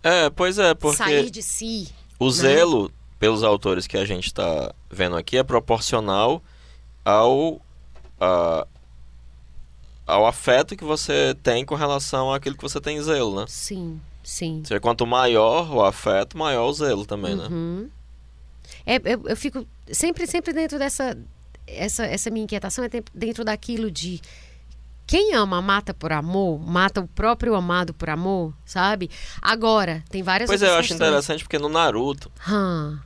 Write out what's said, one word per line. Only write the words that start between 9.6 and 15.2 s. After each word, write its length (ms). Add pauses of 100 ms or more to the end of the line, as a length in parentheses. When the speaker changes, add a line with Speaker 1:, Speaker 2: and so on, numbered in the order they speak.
Speaker 1:
ao 220
afeto 480
que 80
você 580
tem 240
com 100
relação 580
àquilo 220
que 80
você 160
tem 220
zelo, 380
né? 80
Speaker 2:
Sim, 520 (240)
sim. 360
Speaker 1:
Ou 60
seja, 140
quanto 260
maior 680